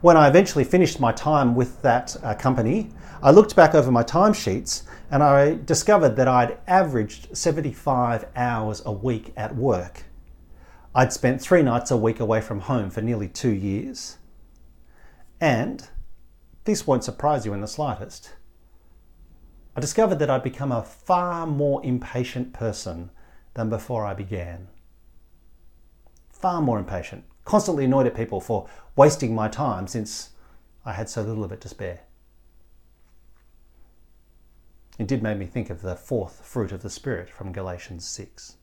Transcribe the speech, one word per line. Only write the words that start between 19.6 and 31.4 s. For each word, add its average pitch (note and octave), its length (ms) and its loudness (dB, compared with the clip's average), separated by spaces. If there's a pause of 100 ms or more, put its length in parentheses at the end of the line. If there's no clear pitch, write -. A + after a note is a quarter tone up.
I C3+ 40 -6
discovered F#3 400 0
that C#3+ 100 0
I'd C3 120 0
become C3+ 300 -6
a A#2 100 -4
far F3 640 -2
more C#3+ 380 -2
impatient B2+ 680 -6
person F#2 560 -8 (420)
than A2+ 160 -4
before A2 380 -6
I G2 80 -6
began. F#2 540 -10 (1600)
Far F3 320 -2
more A#2+ 160 0
impatient. F2+ 460 -10 (200)
Constantly F#3+ 400 0
annoyed C3 220 4
at A#2+ 80 -2
people A2 260 -4
for G#2 260 -4 (300)
wasting C#3 380 4
my A2 140 -2
time G#2+ 380 -4
since - 440 -10 (560)
I A2 60 -10
had G2+ 180 -10
so - 100 -8
little G#2+ 240 -6